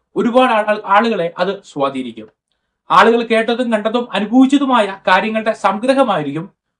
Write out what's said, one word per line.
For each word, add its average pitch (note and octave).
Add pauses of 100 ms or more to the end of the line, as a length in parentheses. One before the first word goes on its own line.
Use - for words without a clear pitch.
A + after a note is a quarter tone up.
(160)
ഒരുപാട് B3
ആൾ-, G#3
ആളുകളെ G3+
അത് F#3
സ്വാധീനിക്കും. C3 (640)
ആളുകൾ A3+
കേട്ടതും A3+
കണ്ടതും A3
അനുഭവിച്ചതുമായ B3 (120)
കാര്യങ്ങളുടെ G#3+
സംഗ്രഹമായിരിക്കും G3+ (280)